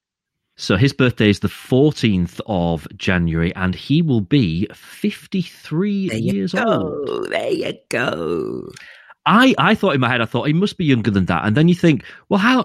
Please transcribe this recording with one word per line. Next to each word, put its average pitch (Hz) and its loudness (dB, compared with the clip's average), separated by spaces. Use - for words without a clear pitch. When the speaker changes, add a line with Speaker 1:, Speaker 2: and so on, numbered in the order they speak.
Speaker 1:
So 104 0
his 135 4
birthday 120 2
is 98 2
the 101 -2
fourteenth 120 0
of 85 -2
January, 85 0
and 92 -2
he 151 0
will 135 0
be 95 0
fifty-three - -6
Speaker 2:
There 110 -6
you 110 -2
Speaker 1:
years 190 -4
Speaker 2:
go. 185 -2
Speaker 1:
old. - -6
Speaker 2:
There 110 -4
you 95 -4
go. 82 -4
Speaker 1:
I, 233 4
I 190 2
thought 185 0
in 135 2
my 127 0
head, 120 0
I 113 0
thought, 117 -2
"He 151 2
must 190 0
be 170 -2
younger 120 2
than 98 2
that." 85 0
And 107 2
then 156 6
you 175 6
think, 160 2
"Well, 202 2
how, 240 2